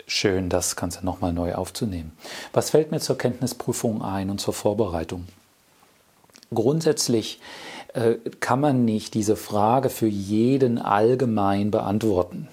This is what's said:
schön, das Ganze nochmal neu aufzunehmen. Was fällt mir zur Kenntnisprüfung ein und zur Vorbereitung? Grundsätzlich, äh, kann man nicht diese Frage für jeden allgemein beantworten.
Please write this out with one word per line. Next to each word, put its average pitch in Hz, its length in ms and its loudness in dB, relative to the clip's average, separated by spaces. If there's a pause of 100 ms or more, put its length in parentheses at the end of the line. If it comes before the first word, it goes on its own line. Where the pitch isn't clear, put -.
schön, 95 420 2
das 87 280 0
Ganze - 280 -6
nochmal 87 280 -2
neu 87 220 -2
aufzunehmen. 90 580 -6 (400)
Was - 180 2
fällt 156 220 4
mir 151 80 -2
zur - 180 -2
Kenntnisprüfung 120 840 -2
ein 98 280 -2
und 98 100 -4
zur - 140 -4
Vorbereitung? 92 720 -2 (1300)
Grundsätzlich, 131 880 0 (540)
äh, 117 200 4 (240)
kann 123 220 0
man 131 240 4
nicht 107 300 0
diese 107 220 2
Frage 117 540 2
für - 160 0
jeden 113 720 2
allgemein 104 960 2
beantworten. 107 800 0